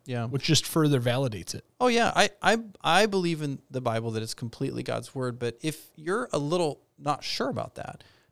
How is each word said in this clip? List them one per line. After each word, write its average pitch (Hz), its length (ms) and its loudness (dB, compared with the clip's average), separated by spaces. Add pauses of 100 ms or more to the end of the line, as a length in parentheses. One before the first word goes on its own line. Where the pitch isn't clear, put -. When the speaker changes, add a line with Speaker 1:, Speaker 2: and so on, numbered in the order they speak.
Speaker 1:
Yeah. 120 200 -4
Speaker 2:
which 135 180 -4
just - 220 4
further 147 360 4
validates 117 520 -2
it. - 120 -10 (140)
Speaker 1:
Oh, 254 80 4
yeah. 233 280 4
I, 196 140 6 (120)
I, 202 160 4 (240)
I 180 240 6
believe 175 360 0
in 139 180 -4 (100)
the 131 120 -6
Bible 117 300 -2
that 110 120 -4
it's 110 120 -8
completely 120 480 -6
God's 113 300 -6
word, 127 240 -4
but 120 240 -6
if - 340 -6
you're 190 360 -4
a 160 80 0
little 151 400 0 (180)
not 143 260 -4
sure - 260 -4
about - 260 -6
that, - 280 -12 (280)